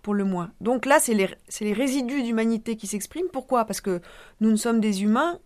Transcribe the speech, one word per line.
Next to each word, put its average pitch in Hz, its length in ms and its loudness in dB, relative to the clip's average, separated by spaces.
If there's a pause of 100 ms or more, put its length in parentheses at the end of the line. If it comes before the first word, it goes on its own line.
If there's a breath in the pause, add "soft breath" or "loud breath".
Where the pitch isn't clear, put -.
pour 202 120 -2
le 202 100 2
moins. 180 280 -2 (100)
Donc 233 240 0
là, 285 140 6
c'est 247 140 0
les, 190 160 2 (200)
c'est - 160 -8
les 208 80 0
résidus 262 500 -2
d'humanité 226 540 -2
qui 196 100 -12
s'expriment. 302 460 -6
Pourquoi ? 254 320 0
Parce 196 160 -8
que 180 200 -4 (380 loud breath)
nous 214 100 4
ne 220 60 6
sommes 226 240 2
des 202 240 0
humains 277 420 0